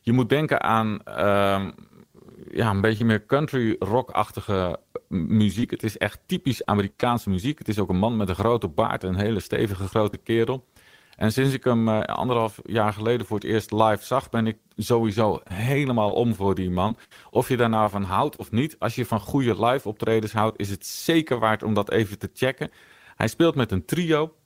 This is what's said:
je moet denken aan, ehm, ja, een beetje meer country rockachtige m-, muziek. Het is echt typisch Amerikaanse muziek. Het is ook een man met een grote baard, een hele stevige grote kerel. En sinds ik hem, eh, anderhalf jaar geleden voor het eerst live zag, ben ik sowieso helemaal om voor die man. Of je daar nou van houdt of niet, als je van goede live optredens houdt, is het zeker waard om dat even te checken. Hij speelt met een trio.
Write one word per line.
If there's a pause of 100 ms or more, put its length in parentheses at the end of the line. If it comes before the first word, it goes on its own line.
je
moet
denken
aan,
ehm, (800)
ja,
een
beetje
meer
country
rockachtige (280)
m-,
muziek.
Het
is
echt
typisch
Amerikaanse
muziek.
Het
is
ook
een
man
met
een
grote
baard,
een
hele
stevige
grote
kerel. (500)
En
sinds
ik
hem,
eh,
anderhalf
jaar
geleden
voor
het
eerst
live
zag,
ben
ik (180)
sowieso
helemaal
om
voor
die
man. (320)
Of
je
daar
nou
van
houdt
of
niet,
als
je
van
goede
live
optredens
houdt,
is
het
zeker
waard
om
dat
even
te
checken. (440)
Hij
speelt
met
een
trio. (100)